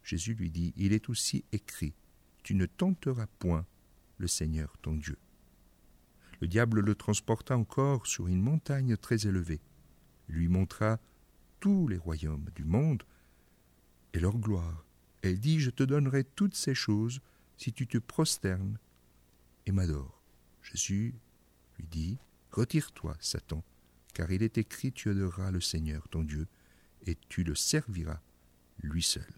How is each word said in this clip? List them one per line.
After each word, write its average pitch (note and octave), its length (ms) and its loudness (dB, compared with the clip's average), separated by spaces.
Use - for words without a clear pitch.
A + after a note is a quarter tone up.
Jésus F#2+ 320 -4
lui F2 160 -2
dit, « E2+ 280 -2
Il G2 160 4
est A2 160 0
aussi - 420 -2
écrit, - 420 -6
Tu - 140 -2
ne F#2 100 4
tenteras C3+ 640 0
point E2+ 280 0
le F2+ 100 -4
Seigneur D#2 540 -2
ton D#2 120 -2
Dieu. » D2+ 240 -4
Le - 80 -2
diable A2 320 4
le G2+ 160 4
transporta - 640 0
encore C3+ 500 2
sur - 200 -2
une F2+ 140 4
montagne C3+ 540 2
très G#2+ 320 0
élevée, E2+ 320 0
lui E2 180 2
montra F#2+ 540 2
tous F#3+ 300 4
les F#2 80 0
royaumes D#2 580 -4
du - 80 -8
monde A#2+ 400 2
et E2+ 80 0
leur G2+ 160 2
gloire. F2 480 -2
Elle F#2 160 2
dit, « D3+ 220 2
Je C3 100 2
te C3+ 140 0
donnerai C3+ 400 2
toutes G3+ 320 0
ces C3+ 200 0
choses A2+ 440 0
si - 160 -6
tu B2+ 140 -4
te A#2+ 100 -2
prosternes G#2 840 0
et G2 80 0
m'adores. » D#2 500 0
Jésus G#2+ 500 -2
lui E2 100 -12
dit, E2 300 -4
Retire-toi, A2 680 -2
Satan, - 440 -6
car E2 180 -2
il F#2+ 100 2
est A2+ 160 0
écrit, - 360 -4
Tu - 160 -4
adoreras F#2+ 420 0
le F2 100 0
Seigneur D#2 460 -2
ton E2 160 -2
Dieu D2+ 240 -4
et E2+ 120 -2
tu - 160 -2
le D#2+ 100 0
serviras E2 680 -2
lui D#2 240 -2
seul. - 340 -2